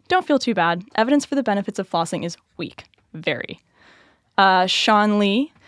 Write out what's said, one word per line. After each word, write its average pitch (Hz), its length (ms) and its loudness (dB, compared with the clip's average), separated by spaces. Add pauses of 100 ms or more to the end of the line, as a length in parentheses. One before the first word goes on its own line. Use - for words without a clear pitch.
Don't 370 180 0
feel 285 120 4
too 233 160 -2
bad. 175 300 0 (100)
Evidence 262 300 2
for - 100 -8
the 269 80 2
benefits 202 360 -2
of 190 120 -6
flossing 170 340 -2
is 170 120 -8 (220)
weak. - 260 -12 (300)
Very." - 460 -8 (760)
Uh, 190 300 4
Sean 208 520 2
Lee 208 340 0 (160)